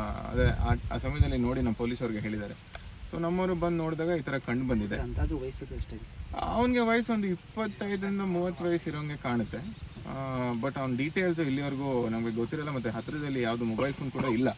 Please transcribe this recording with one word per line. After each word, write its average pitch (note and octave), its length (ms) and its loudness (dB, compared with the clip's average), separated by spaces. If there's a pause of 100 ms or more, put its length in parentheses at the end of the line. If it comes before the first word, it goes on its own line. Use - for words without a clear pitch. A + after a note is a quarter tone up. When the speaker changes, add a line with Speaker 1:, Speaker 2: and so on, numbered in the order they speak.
(300)
Speaker 1:
ಅದೇ B2 160 6
ಆ, A#2+ 480 2
ಆ - 20 -2
ಸಮಯದಲ್ಲಿ C3 400 4
ನೋಡಿ B2 240 2
ನಮ್ಮ A#2+ 140 4
ಪೊಲೀಸವ್ರಿಗೆ A#2+ 460 -2
ಹೇಳಿದ್ದಾರೆ. G#2 340 -4 (560)
So E3 120 -2
ನಮ್ಮವರು F3+ 320 2
ಬಂದು E3+ 220 2
ನೋಡಿದಾಗ D#3+ 420 0
ಈ C#3 40 -2
ಥರ C3+ 160 -2
ಕಂಡು B2+ 300 0
ಬಂದಿದೆ. G#2+ 260 2
Speaker 2:
ಸರ್, - 60 0
ಅಂದಾಜು D3 380 0
ವಯಸ್ಸಿದೆ C3 360 -6
ಎಷ್ಟಾಗಿದೆ - 500 -8
ಸರ್? - 160 -10
Speaker 1:
ಅವನಿಗೆ B3 380 2
ವಯಸ್ಸು A#3 340 4
ಒಂದು G#3+ 140 2
ಇಪ್ಪತ್ತೈದರಿಂದ G3+ 920 -2
ಮೂವತ್ತು F3+ 440 0
ವಯಸ್ಸು E3+ 260 0
ಇರೋಂಗೆ D3 260 -4
ಕಾಣುತ್ತೆ. A#2 420 0 (500)
ಆ, - 60 -6 (480)
but C#3 180 -2
ಅವ್ನ C3 160 0
ಡೀಟೇಲ್ಸ್ E3 440 2
ಇಲ್ಲಿವರೆಗೂ C3+ 680 0
ನಮ್ಗೆ A2+ 280 0
ಗೊತ್ತಿರಲ್ಲ, D3 340 -2
ಮತ್ತೆ A#2+ 200 -2
ಹತ್ರದಲ್ಲಿ C3+ 520 -2
ಯಾವ್ದು A#2 220 0
ಮೊಬೈಲ್ A#2 300 0
ಫೋನ್ C#3 160 -4
ಕೂಡ C3 140 0
ಇಲ್ಲ B2+ 340 4